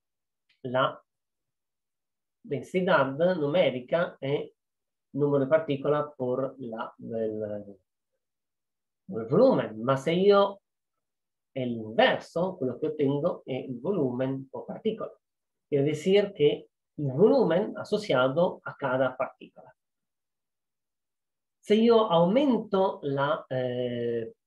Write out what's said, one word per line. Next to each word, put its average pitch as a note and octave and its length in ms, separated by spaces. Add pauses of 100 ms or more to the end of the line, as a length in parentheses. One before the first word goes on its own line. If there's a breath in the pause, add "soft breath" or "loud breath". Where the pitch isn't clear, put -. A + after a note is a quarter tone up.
(640)
la B2+ 380 (1400)
densidad C#3+ 720 (220)
numérica D3+ 840
è C#3+ 320 (640)
numero C#3+ 300
di C3 60
partícula D3 600
por C3 500
la, A#2 400
el, G#2+ 800 (1300)
el A2 200
volumen. C3 540
Ma C3 140
se D3 160
io G3+ 500 (880)
è C3 120
l'inverso, B2+ 960
quello B2+ 200
che D#3 100
ottengo D3 580
è - 80
il B2+ 260
volumen C3+ 680
por - 160
partícula. - 480 (540)
Quiere C#3 180
decir F#3+ 480
che - 360 (240)
il C#3+ 180
volumen G3 680
associato D3+ 840
a C3+ 120
cada C3 400
partícula. - 580 (1900)
Se - 160
io A3+ 320
aumento G3 960
la, C#3 460
eh, A#2+ 840 (140)